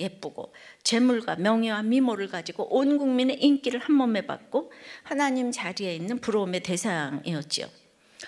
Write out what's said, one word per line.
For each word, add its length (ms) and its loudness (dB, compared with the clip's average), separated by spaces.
예쁘고 520 -10
재물과 540 2
명예와 480 0
미모를 420 2
가지고 380 -8
온 220 4
국민의 420 0
인기를 380 2
한 160 2
몸에 320 2
받고 460 -4
하나님 480 0
자리에 420 -6
있는 240 -6
부러움의 460 -2
대상이었지요. 1040 -4